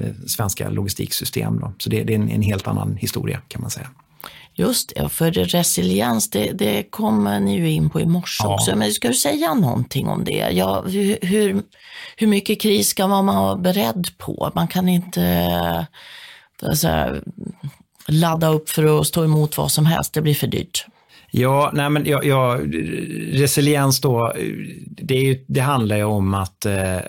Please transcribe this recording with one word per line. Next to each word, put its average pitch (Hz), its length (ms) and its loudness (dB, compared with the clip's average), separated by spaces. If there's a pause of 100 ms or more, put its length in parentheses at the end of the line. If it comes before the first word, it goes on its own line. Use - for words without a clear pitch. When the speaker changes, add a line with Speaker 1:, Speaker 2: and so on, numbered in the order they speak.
Speaker 1:
eh, 110 120 -4 (140)
svenska 101 440 -4
logistiksystem 98 920 -4
då. - 180 -8
Så - 120 -6
det, 107 140 0
det 110 80 0
är 110 60 2
en, 107 120 0
en 107 120 0
helt 101 260 0
annan 104 280 -2
historia, 104 520 -4
kan - 120 -10
man 120 100 -8
säga. - 180 -10 (640)
Speaker 2:
Just 214 420 -2
det, 147 120 -2
för 165 220 0
resiliens, 180 1000 0
det, 208 220 -2
det 208 380 -2
kommer 208 500 0
ni 196 160 0
ju 165 140 0
in 156 200 2
på 160 100 -2
i 165 60 0
morse 170 380 0
Speaker 1:
Ja. 101 100 0
Speaker 2:
också. 139 220 0
Men 104 160 0
ska - 160 -2
du 247 60 2
säga 302 400 0
någonting 127 520 0
om - 180 -2
det? - 280 -2
Ja, 190 340 0
hur, 196 360 0
hur, 196 400 0 (540)
hur 220 100 2
mycket 202 340 2
kris 202 280 2
ska - 180 0
man 196 200 4
vara 196 300 2
beredd 190 520 0 (100)
på? - 360 -4
Man 170 140 0
kan 185 200 0
inte, 175 960 0 (760)
så - 100 -4
att 151 80 2
säga, 80 360 0 (920)
ladda 160 420 2
upp 156 220 0
för 151 300 4
att 151 60 2
stå 165 180 0
emot 151 320 2
vad 147 160 0
som 151 140 4
helst. - 260 2
Det 151 100 0
blir 151 120 4
för 139 120 -2
dyrt. - 400 -4 (440)
Speaker 1:
Ja, 135 440 2
nej, 147 160 0
men 147 160 2
jag, 143 180 2
jag, 135 500 2 (580)
resiliens 139 680 2
då, 117 320 2 (540)
det - 280 -4
är 131 80 2
ju, 135 240 2
det 135 140 0
handlar 123 360 2
ju 104 80 2
om 101 300 2
att, 98 320 -4
eh, 95 320 0 (100)